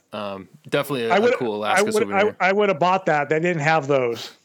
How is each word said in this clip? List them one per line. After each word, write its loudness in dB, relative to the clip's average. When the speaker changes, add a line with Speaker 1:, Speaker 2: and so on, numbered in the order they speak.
Speaker 1:
um, -10
definitely -2
a, 0
Speaker 2:
I 4
Speaker 1:
a 2
Speaker 2:
would, 2
Speaker 1:
cool -4
Alaska 0
Speaker 2:
I 4
would, -4
Speaker 1:
souvenir. 0
Speaker 2:
I, 2
I 2
would 2
have 0
bought 2
that. 2
They 2
didn't -2
have 2
those. 0